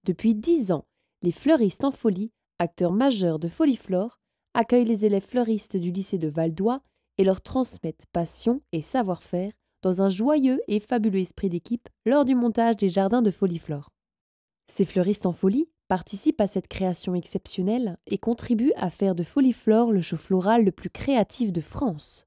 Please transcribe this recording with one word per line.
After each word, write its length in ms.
Depuis 300
dix 380
ans, 140
les 100
fleuristes 520
en 60
folie, 420
acteurs 340
majeurs 460
de 100
Foliflore, 720
accueillent 300
les 200
élèves 220
fleuristes 500
du 140
lycée 280
de 100
Val 260
d'Oie 260
et 60
leur 160
transmettent 720
passion 500
et 80
savoir-faire 720
dans 160
un 60
joyeux 580
et 140
fabuleux 400
esprit 280
d'équipe 400
lors 180
du 100
montage 420
des 120
jardins 340
de 80
Foliflore. 600
Ces 180
fleuristes 420
en 60
folie 360
participent 540
à 80
cette 180
création 480
exceptionnelle 840
et 100
contribuent 560
à 160
faire 240
de 80
Foliflore 680
le 80
show 160
floral 480
le 80
plus 180
créatif 600
de 80
France. 680